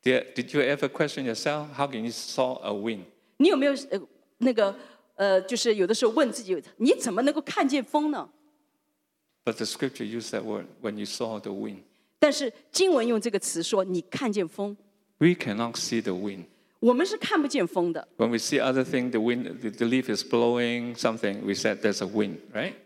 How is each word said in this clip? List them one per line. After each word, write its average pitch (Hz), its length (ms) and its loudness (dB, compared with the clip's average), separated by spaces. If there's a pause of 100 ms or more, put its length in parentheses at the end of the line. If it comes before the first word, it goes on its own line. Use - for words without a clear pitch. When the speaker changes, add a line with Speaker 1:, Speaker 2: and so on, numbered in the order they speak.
Speaker 1:
Did, - 320 2
did 123 180 -6
you 147 80 2
ever 139 280 2
question 147 340 -2
yourself, 147 520 -4
"How 139 120 0
can 123 160 -6
you 117 80 -4
saw - 520 -2
a 104 100 -4
wind?" 104 300 -4 (340)
Speaker 2:
你 285 100 6
有 359 100 6
没 269 100 2
有， 277 60 4 (180)
呃， 196 100 -4 (380)
那 247 140 4
个， 202 220 2 (400)
呃， 190 280 4
就 240 140 -4
是 220 200 2
有 185 100 4
的 214 80 2
时 254 100 0
候 220 60 6
问 240 220 2
自 240 100 -10
己， 185 180 -2 (180)
你 247 160 6
怎 247 200 -2
么 226 80 2
能 285 100 4
够 302 100 -2
看 330 260 0
见 262 160 2
风 302 260 0
呢？ 190 180 -6 (1160)
Speaker 1:
But 117 100 -2
the 113 120 -6
scripture 127 380 -6
used 110 260 -8
that 107 120 -4
word, 104 240 -6 (160)
"When 107 140 -2
you 104 100 -6
saw 113 320 -6
the 101 140 -8
wind." 101 300 -8 (360)
Speaker 2:
但 285 140 6
是 262 200 -2 (200)
经 370 180 4
文 240 160 4
用 233 140 2
这 233 100 -4
个 196 80 0
词 - 240 -4
说， 190 220 2
你 185 160 0
看 233 320 -4
见 190 160 0
风。 202 280 -8 (420)
Speaker 1:
We 160 100 6
cannot 120 460 -2
see - 280 -2
the 101 120 -2
wind. 95 320 -6 (340)
Speaker 2:
我 233 140 6
们 285 100 2
是 403 140 -4
看 392 220 0
不 285 60 2
见 233 200 0
风 175 260 -2
的。 156 240 -8
Speaker 1:
When 113 120 2
we 117 100 0
see 139 200 0
other 131 240 2
thing, 127 280 -2
the 117 100 0
wind, 120 400 -2
the, 117 100 -6
the 117 160 0
leaf 123 280 2
is - 100 -4
blowing 120 720 0
something, 110 460 -2
we 101 100 -2
said, 101 300 0
"There's 104 200 0
a 98 40 -4
wind," 98 320 -2 (160)
right? 139 180 -4 (140)